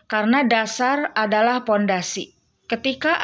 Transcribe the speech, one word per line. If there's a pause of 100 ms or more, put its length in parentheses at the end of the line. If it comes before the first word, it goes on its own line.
(100)
Karena
dasar
adalah
pondasi. (320)
Ketika